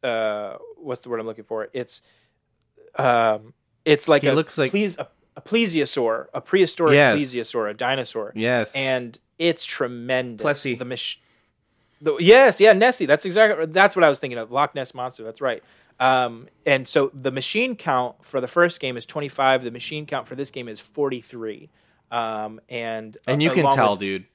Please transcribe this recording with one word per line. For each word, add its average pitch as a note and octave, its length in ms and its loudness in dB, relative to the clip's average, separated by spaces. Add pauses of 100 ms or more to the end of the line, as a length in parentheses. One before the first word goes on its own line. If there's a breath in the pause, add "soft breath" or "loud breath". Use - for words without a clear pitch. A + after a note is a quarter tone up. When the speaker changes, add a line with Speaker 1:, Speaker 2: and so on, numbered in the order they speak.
Speaker 1:
uh, G#2+ 540 -4 (220)
what's B2+ 240 -10
the B2+ 80 -20
word A#2 100 -4
I'm A2 80 -8
looking A2 160 -14
for? A2 300 -8
It's, - 280 -10 (920)
um, A2+ 580 0 (320)
it's D3+ 220 2
like D3 160 4
Speaker 2:
He C#3 60 2
Speaker 1:
a C3 40 2
Speaker 2:
looks D#3 240 -2
like C3+ 140 -2
Speaker 1:
pleas-, G3+ 260 -2
a, C#3 100 -12 (280)
a - 60 -20
plesiosaur, C#3+ 920 -2
a C3 80 -8
prehistoric E3+ 520 2
Speaker 2:
Yes. C#3 280 6
Speaker 1:
plesiosaur, A#2+ 480 -4
a G#2 60 -10
dinosaur. B2 600 -6
Speaker 2:
Yes. A2+ 400 -2
Speaker 1:
And C3 440 -4 (180)
it's E3 260 -2
tremendous. B2 800 -6
Speaker 2:
Plessy. C#3 300 -2
Speaker 1:
The A#2+ 120 -8
mach-, - 340 -10 (840)
the, D3+ 160 -2
yes, G#3+ 420 8
yeah, G#3 140 8
Nessie. G#3+ 320 2
That's C#3 200 2
exactly, F#3+ 420 2
that's F#3+ 280 4
what F3+ 80 4
I D#3 60 8
was C#3 80 0
thinking B2 220 -8
of. A2+ 120 -10
Loch C#3 220 -2
Ness C3+ 220 -8
Monster. B2 280 -10
That's A2 160 -14
right. B2 240 -4 (360 soft breath)
Um, B2+ 480 0 (180)
and C3+ 220 0
so C#3 260 2
the C3+ 160 -4
machine G#3 460 -4
count B2+ 400 -2 (100)
for - 160 -4
the B2 60 -6
first E3+ 320 2
game B2+ 180 -6
is A2+ 80 -12
twenty-five. C3+ 580 0
The A#2+ 60 -6
machine D3 380 -12
count C3+ 200 -8
for - 60 -14
this C3+ 160 -8
game B2 180 -12
is G#2+ 120 -14
forty-three. B2 920 -8 (400)
Um, A2 500 -6 (100)
and, A2+ 460 -10 (120)
Speaker 2:
And D3 160 0
you E3+ 80 2
Speaker 1:
uh, - 20 -4
Speaker 2:
can D#3 120 2
Speaker 1:
along C#3 100 4
Speaker 2:
tell, A2+ 160 4
Speaker 1:
with G2 80 -4
Speaker 2:
dude. G2 360 -6